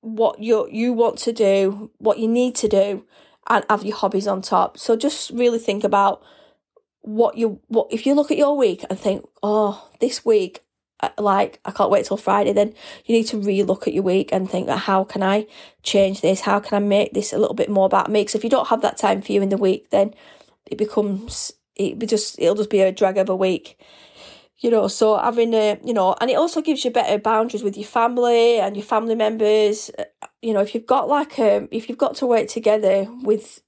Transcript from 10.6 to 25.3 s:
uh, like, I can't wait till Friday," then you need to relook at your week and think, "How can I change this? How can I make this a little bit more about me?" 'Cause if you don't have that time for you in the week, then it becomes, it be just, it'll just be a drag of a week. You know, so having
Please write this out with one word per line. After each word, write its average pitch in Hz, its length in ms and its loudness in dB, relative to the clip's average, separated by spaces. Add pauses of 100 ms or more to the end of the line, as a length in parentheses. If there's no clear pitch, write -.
uh, - 180 -2
like, 202 460 0
I - 80 -8
can't - 180 0
wait 202 160 2
till 202 120 -4
Friday," 202 340 0
then 208 220 0 (320)
you 226 100 0
need 226 120 2
to 233 100 -6
relook 196 500 0
at - 60 -4
your 196 100 -2
week 190 280 0
and 190 180 -2
think, 185 200 -4
"How 190 360 0
can 196 180 -6
I 208 240 0 (340)
change 196 400 2
this? 190 200 2
How 202 180 2
can 208 160 -6
I 202 100 0
make 104 280 2
this - 180 -4
a - 60 -4
little 214 180 0
bit - 140 -2
more 196 160 2
about 190 260 0
me?" 208 120 2
'Cause - 120 -6
if 214 80 -2
you 233 60 -2
don't 262 180 2
have 226 140 0
that - 160 -2
time 196 240 0
for - 100 -10
you 202 100 2
in 196 80 0
the 196 80 0
week, 190 340 -2
then 202 220 2 (560)
it - 80 -10
becomes, 208 760 -4 (220)
it - 220 -4
be 220 80 -6
just, 214 320 -2
it'll 170 180 2
just 208 140 -4
be 196 120 2
a 190 100 4
drag 190 260 0
of 190 120 0
a 190 60 0
week. 185 440 -4 (800)
You 240 120 -2
know, 208 200 2
so 214 280 2
having 233 360 0